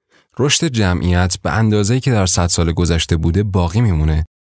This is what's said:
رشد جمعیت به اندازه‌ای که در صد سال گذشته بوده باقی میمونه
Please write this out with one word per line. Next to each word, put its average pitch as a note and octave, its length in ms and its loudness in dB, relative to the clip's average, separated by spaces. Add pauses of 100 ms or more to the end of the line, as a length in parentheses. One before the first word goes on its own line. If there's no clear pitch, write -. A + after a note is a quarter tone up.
(400)
رشد C#3+ 260 0
جمعیت F2+ 760 0
به D#2 80 -4
اندازه‌ای G#2+ 480 0
که C3 120 -2
در G2+ 140 2
صد F2+ 220 2
سال E2+ 240 0
گذشته E2 460 0
بوده E2+ 260 0
باقی F#2 380 -2
میمونه D#2+ 440 0 (180)